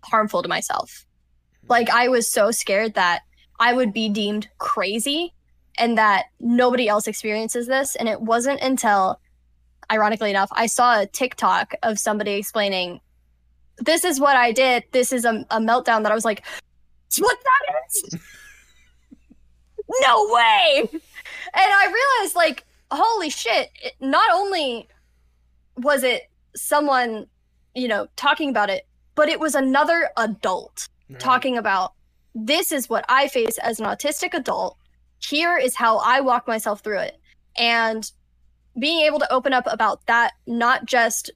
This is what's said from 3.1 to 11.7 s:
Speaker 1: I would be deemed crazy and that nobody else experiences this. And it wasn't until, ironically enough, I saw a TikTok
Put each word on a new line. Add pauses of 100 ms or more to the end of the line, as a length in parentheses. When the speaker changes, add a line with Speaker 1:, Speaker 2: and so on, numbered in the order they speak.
Speaker 1:
I
would
be
deemed (100)
crazy (440)
and
that (120)
nobody
else
experiences
this.
And
it
wasn't
until, (720)
ironically
enough,
I
saw
a
TikTok